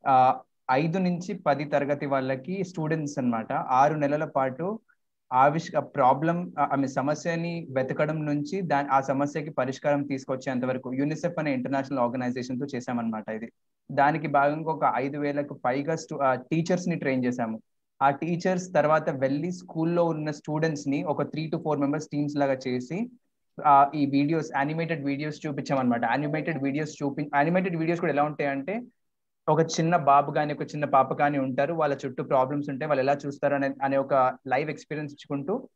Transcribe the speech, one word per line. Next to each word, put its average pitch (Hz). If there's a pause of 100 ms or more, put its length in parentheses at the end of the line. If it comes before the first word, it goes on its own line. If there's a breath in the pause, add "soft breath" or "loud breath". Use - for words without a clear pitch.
ఆ, 127 (320)
ఐదు 160
నుంచి 180
పది 147
తరగతి 143
వాళ్ళకి 135
స్టూడెంట్స్ 156
అన్నమాట, 117
ఆరు 143
నెలల 147
పాటు 147 (540 soft breath)
ఆవిష్క-, 147
ప్రాబ్లం, 147
ఆ, 143
I 139
mean, 135
సమస్యని 165
వెతకడం 151
నుంచి 147
దా-, 143
ఆ 135
సమస్యకి 143
పరిష్కారం 143
తీసుకొచ్చేంత 131
వరకు 127
యునిసెఫ్ 151
అనే 151
ఇంటర్నేషనల్ 135
ఆర్గనైజేషన్ 123
తో 139
చేసామన్నమాట 113
ఇది. 110 (400)
దానికి 147
భాగంగా 151
ఒక 147
ఐదు 139
వేలకు 143
పైగా 143
స్టూ-, 151
ఆ, 135
టీచర్స్ 165
ని 170
ట్రైన్ 131
చేసాము. 120 (400)
ఆ 139
టీచర్స్ 175
తర్వాత 151
వెళ్ళి 143
స్కూల్లో 170
ఉన్న 156
స్టూడెంట్స్ 156
ని 139
ఒక 143
three 147
to 156
four 156
members 143 (100)
teams 143
లాగా 139
చేసి, 127 (560)
ఆ, 143
ఈ 147
వీడియోస్, 143
యానిమేటెడ్ 156
వీడియోస్ 147
చూపించామన్నమాట. 127
యానిమేటెడ్ 147
వీడియోస్ 147
చూపి-, 143
యానిమేటెడ్ 175
వీడియోస్ 170
కూడా 156
ఎలా 143
ఉంటాయంటే, 147 (680)
ఒక 156
చిన్న 160
బాబు 143
కానీ 151
ఒక 143
చిన్న 147
పాప 135
కానీ 147
ఉంటారు, 139
వాళ్ళ 147
చుట్టూ 135
problems 143
ఉంటే 127
వాళ్ళు 143
ఎలా 139
చూస్తారు 143
అనే, 139 (120)
అనే 139
ఒక 131 (100)
live 139
experience 151
ఇచ్చుకుంటూ 147